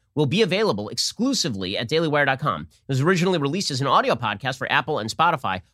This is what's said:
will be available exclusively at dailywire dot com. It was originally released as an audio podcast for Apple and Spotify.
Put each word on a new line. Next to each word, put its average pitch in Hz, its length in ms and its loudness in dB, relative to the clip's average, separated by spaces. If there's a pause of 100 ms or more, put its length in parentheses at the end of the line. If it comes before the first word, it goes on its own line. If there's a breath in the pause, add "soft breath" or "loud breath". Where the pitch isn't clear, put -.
(160)
will 147 100 2
be 180 160 2
available 170 460 0
exclusively 104 920 -2
at 113 100 -4
dailywire 147 380 2
dot 135 140 0
com. 95 220 -2
It - 260 -18
was 135 120 0
originally 180 380 2
released 143 320 -2
as 131 100 -4
an 139 60 0
audio 196 300 4
podcast 117 420 -4
for - 120 -6
Apple 143 280 2
and 107 100 -4
Spotify. 143 540 0 (120)